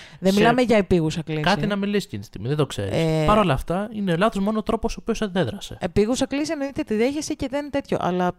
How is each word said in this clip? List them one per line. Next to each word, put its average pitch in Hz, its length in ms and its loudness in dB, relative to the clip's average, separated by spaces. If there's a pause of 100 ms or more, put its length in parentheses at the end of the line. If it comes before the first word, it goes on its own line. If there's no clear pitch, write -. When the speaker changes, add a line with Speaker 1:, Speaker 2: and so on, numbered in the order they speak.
(200)
Speaker 1:
Δεν 185 140 2
Speaker 2:
σε 202 60 4
Speaker 1:
μιλάμε 240 220 6
για 233 160 4
επίγουσα 170 440 2
κλίση. 156 200 -4
Speaker 2:
κάτι 175 260 0
να 202 80 -2
μιλήσεις 202 300 -2
εκείνη 104 160 -10
τη 104 60 -16
στιγμή, - 200 -10
δεν 147 100 0
το 151 80 2
ξέρεις. 101 280 -6
Speaker 1:
Ε, 156 340 2
Speaker 2:
Παρ' 208 100 4
όλα 190 160 2
αυτά, 185 400 -2
είναι 196 220 -2
λάθος 202 280 2
μόνο 214 160 0
ο - 40 -2
τρόπος 226 320 -2
ο - 60 -10
οποίος 220 200 -4
αντέδρασε. 185 580 -4
Speaker 1:
Επίγουσα 214 460 0
κλίση 285 260 -4
εννοείται 277 320 -4
τη 220 120 -4
δέχεσαι 277 380 -2
και 285 140 -6
δεν 277 240 -6
τέτοιο, 277 300 -2
αλλά 180 360 0